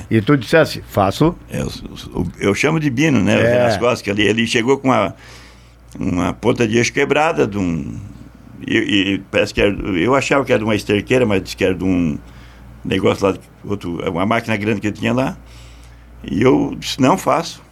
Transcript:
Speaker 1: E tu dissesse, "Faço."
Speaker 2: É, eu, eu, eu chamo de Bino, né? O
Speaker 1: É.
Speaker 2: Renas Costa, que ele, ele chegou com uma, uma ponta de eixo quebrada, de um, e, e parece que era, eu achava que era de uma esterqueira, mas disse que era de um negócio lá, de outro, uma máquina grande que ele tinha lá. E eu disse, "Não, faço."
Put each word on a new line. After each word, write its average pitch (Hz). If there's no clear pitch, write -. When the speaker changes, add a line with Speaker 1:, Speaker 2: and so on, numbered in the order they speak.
Speaker 1:
E 110
tu 147
dissesse, 139
"Faço." 107
Speaker 2:
É, -
eu, 67
eu, 87
eu 98
chamo 160
de 151
Bino, 131
né? 107
O -
Speaker 1:
É. 117
Speaker 2:
Renas 120
Costa, 117
que 101
ele, 101
ele 113
chegou 120
com 131
uma, 107
uma 90
ponta 117
de 110
eixo 120
quebrada, 143
de 101
um, 80
e, 104
e 98
parece 107
que 113
era, 104
eu 104
achava 139
que -
era 117
de 107
uma 110
esterqueira, 107
mas 101
disse -
que -
era 92
de 87
um 87
negócio 98
lá, 95
de 87
outro, 95
uma 98
máquina 113
grande 104
que 107
ele 98
tinha 113
lá. 135
E 101
eu 143
disse, -
"Não, 180
faço." 143